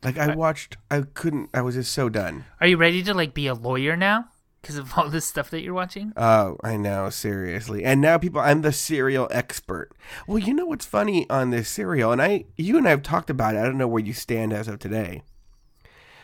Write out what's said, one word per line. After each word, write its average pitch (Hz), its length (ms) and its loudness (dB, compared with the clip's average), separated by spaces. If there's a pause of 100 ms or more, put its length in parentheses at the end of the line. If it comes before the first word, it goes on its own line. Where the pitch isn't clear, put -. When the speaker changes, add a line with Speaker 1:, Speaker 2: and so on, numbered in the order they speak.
Speaker 1:
Like, 131 140 -2
I 151 160 2
Speaker 2:
Are 156 40 -2
Speaker 1:
watched, 160 420 -2 (120)
I 147 120 0
couldn't, 147 500 -4
I 127 80 0
was 123 140 -2
just 127 180 -4
so 131 160 0
done. 92 360 -4 (180)
Speaker 2:
Are 170 40 4
you 180 120 6
ready 170 240 4
to, 202 100 -2
like, 165 220 -2
be 143 120 -2
a 131 80 0
lawyer 127 420 0
now 208 320 2 (340)
'cause 147 140 -10
of 135 200 -6
all 156 140 2
this 156 160 -2
stuff - 240 -4
that 160 120 -6
you're 180 120 -8
watching? 196 420 -8
Speaker 1:
Oh, 107 460 4
I 110 160 -4
know, 98 320 -2
seriously. 101 760 -6
And 135 160 6
now 160 180 6
people, 160 220 -2
I'm 147 220 2
the 151 100 2
Serial 135 580 0
expert. - 600 -6 (360)
Well, 208 120 -2
you 214 160 0
know 349 120 0
what's 311 200 -6
funny 208 420 2
on 131 220 2
this 117 180 0
Serial, 156 440 0
and 127 100 4
I, 196 220 2 (120)
you 208 220 2
and 269 80 6
I 175 40 6
have 143 120 4
talked 165 280 -2
about 113 260 2
it. - 20 0
I 110 60 2
don't 131 140 0
know 127 100 2
where 113 140 2
you 107 120 -4
stand 113 400 -2
as 107 140 -4
of 101 100 -8
today. 101 440 -6 (1000)